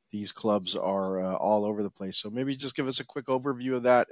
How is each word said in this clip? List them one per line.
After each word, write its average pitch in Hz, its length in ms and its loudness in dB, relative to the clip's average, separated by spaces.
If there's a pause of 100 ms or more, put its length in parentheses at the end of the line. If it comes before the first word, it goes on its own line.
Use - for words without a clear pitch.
(120)
these 104 180 -4
clubs 101 460 0
are, 95 440 0
uh, 95 140 -2
all 104 300 2
over 104 180 -2
the 98 80 -4
place. 95 280 -6
So 107 120 -6
maybe 131 260 -4
just 135 200 -8
give 143 100 -2
us 131 140 -2
a 135 40 -8
quick 131 220 -10
overview 131 480 -2
of 123 80 -2
that, 123 300 6